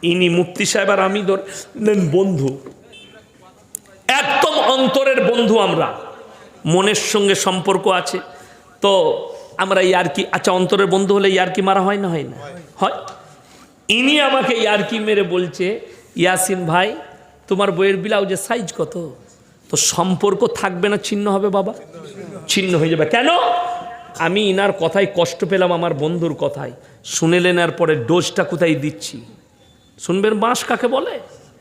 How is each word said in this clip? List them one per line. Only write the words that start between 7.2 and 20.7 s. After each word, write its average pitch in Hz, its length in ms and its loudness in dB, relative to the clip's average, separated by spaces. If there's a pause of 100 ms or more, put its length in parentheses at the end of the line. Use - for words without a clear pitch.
সম্পর্ক 185 540 0
আছে। 180 300 0 (640)
তো 190 380 4 (380)
আমরা 190 240 2
ইয়ার্কি, 180 520 2
আচ্ছা, 185 200 0
অন্তরের 190 340 2
বন্ধু 190 280 2
হলে 196 160 4
ইয়ার্কি 185 320 0
মারা 190 180 2
হয় 196 160 2
না, 196 120 -2
হয় 160 140 -2
না? 131 140 -12 (400)
হয়। 208 160 0 (960)
ইনি 262 320 2
আমাকে 262 340 2
ইয়ার্কি 214 440 0
মেরে 214 240 0
বলছে, 180 580 -4 (360)
"ইয়াসিন 180 500 0
ভাই, 185 300 0 (520)
তোমার 196 240 0
বইয়ের 196 240 2
ব্লাউজের 196 400 -2
সাইজ 226 360 -6
কত?" 160 380 -8 (600)
তো 147 60 -2
সম্পর্ক 185 680 2
থাকবে 190 420 -2